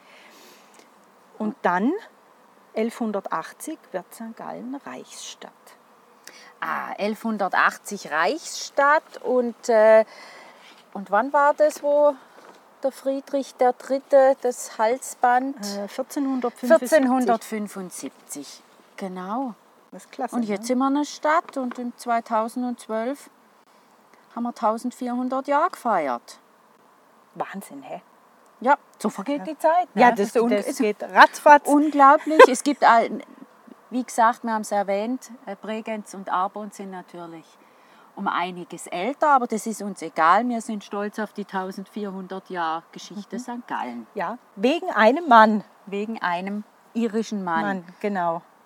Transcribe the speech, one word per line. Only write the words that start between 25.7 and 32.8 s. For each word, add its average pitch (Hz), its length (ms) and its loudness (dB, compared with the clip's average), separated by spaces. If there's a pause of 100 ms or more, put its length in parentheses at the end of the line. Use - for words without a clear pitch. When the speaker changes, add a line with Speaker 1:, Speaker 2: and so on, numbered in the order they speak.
Speaker 2:
gefeiert. 156 680 -4 (960)
Speaker 1:
Wahnsinn, 233 460 -12
hä? - 200 -16 (580)
Speaker 2:
Ja, 277 180 2 (200)
so 220 120 -4
vergeht 277 300 -6
Speaker 1:
Ja. 285 40 -10
Speaker 2:
die 302 140 -10
Zeit, 330 360 2
ne? 294 80 2
Speaker 1:
Ja, 247 100 8
das, 220 200 -2
Speaker 2:
So 226 120 2
un- 240 80 0
Speaker 1:
das 202 160 -2
Speaker 2:
ist 277 120 -6
Speaker 1:
geht 208 240 -2
ratzfatz. 294 640 6
Speaker 2:
unglaublich. 294 800 6
Es 254 160 -2
gibt, 285 220 0